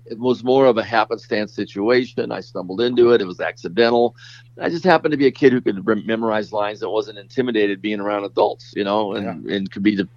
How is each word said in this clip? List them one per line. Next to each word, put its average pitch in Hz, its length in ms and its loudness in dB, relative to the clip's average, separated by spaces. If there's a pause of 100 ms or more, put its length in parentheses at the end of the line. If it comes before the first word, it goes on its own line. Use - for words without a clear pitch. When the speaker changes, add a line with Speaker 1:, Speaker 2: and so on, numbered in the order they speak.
Speaker 1:
it 113 140 -14
was 120 240 0
more 131 240 6
of 113 100 4
a 110 60 2
happenstance 107 720 -2
situation. 117 760 -2
I 95 100 -8
stumbled 95 400 -8
into 120 320 4
it. 113 60 6
It 101 60 -4
was 90 140 -10
accidental. 117 760 0 (460)
I - 80 -4
just 170 140 -4
happened 160 300 2
to 143 40 0
be 139 80 2
a 131 60 4
kid 127 220 4
who 123 80 0
could 101 260 -4
rem-, 107 180 0
memorize 110 460 -4
lines 104 300 -4
that 107 80 -6
wasn't 104 280 -4
intimidated 101 640 -2
being 104 200 -4
around 101 240 -4
adults, - 500 -2
you 101 80 -2
know, 101 300 -2
and, 104 340 -8
Speaker 2:
Yeah. 90 80 -4
Speaker 1:
and 98 160 -6
could 101 120 -6
be 104 120 4
de-, 95 220 -2